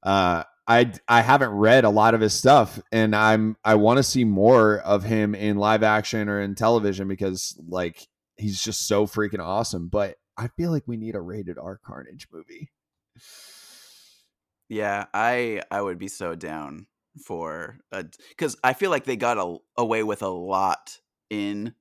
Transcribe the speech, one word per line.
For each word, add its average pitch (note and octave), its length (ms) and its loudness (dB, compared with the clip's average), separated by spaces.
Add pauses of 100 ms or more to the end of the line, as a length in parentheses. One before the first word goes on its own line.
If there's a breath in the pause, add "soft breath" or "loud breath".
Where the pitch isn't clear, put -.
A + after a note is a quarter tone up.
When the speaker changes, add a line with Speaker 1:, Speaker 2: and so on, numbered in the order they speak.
Speaker 1:
Uh, F#2 400 0 (260)
I, A#2 220 4 (160)
I A#2 140 6
haven't B2+ 300 4
read A2 340 6
a G#2 60 6
lot A2 240 4
of A2 60 0
his G#2+ 140 2
stuff, B2+ 460 4 (100)
and A2 240 2
I'm, A2 500 2
I A2 120 4
wanna A#2 260 4
see B2 220 0
more G#2+ 560 6
of G2 240 0
him G#2+ 320 0
in G#2 220 -2
live G#2+ 260 2
action G#2+ 440 0
or G2+ 120 -4
in G2 160 -6
television G2+ 500 0
because, F#2+ 500 -6 (120)
like, F2+ 400 -6 (260)
he's G#2 260 -6
just - 280 -6
so G#2 180 2
freaking G#2 320 -4
awesome. F#2 480 -6
But G2 300 -4 (200)
I A2 120 -8
feel E3+ 240 -6
like D3 140 -2
we A#2 120 -8
need A2 160 -10
a G2 60 -8
rated F2+ 360 -12
R F#2 260 -16
Carnage C2 500 -20
movie. E2+ 400 -20 (2000 soft breath)
Speaker 2:
Yeah, G#2 460 -6
I, A2+ 560 -2
I G2+ 100 -6
would F#2 180 -8
be F#2+ 100 -12
so E2+ 260 -10
down D#2 520 -14 (380)
for E2 540 -12 (140)
a, F#2+ 120 -10 (320 soft breath)
'cause D3+ 280 -6
I B2+ 80 4
feel F#3+ 180 -4
like C#3+ 140 -2
they B2+ 120 -4
got A#2 220 -2
a, F2 180 -6 (200)
away A2+ 260 -2
with G#2+ 200 -4
a G2 60 -4
lot F#2 720 -4 (320)
in G#2 500 -8